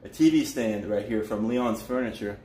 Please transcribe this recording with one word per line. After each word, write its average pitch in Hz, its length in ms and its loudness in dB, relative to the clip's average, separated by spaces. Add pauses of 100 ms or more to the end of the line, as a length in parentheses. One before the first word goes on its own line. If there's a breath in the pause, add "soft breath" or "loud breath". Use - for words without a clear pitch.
a 120 60 -14
T 160 200 6
V 156 160 4
stand 107 440 -2
right 107 160 0
here 110 160 0
from 107 260 -2
Leon's 120 340 0
Furniture. 110 640 -4